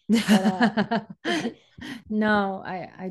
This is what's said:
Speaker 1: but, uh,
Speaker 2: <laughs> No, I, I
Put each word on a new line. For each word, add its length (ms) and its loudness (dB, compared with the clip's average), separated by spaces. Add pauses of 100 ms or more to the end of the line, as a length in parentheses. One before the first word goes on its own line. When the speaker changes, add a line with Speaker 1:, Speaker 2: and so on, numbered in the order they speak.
Speaker 1:
but, 120 6 (100)
uh, 720 2 (240)
Speaker 2:
<laughs> 260 -2 (600)
No, 540 0
I, 240 -10 (100)
I 120 -10